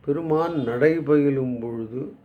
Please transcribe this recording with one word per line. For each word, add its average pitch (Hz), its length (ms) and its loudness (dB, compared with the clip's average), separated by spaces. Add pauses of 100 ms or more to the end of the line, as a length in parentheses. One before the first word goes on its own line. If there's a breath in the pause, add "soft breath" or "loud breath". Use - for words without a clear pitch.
பெருமான் 160 500 0
நடைபயிலும் 139 1040 2
பொழுது 117 540 -8 (100)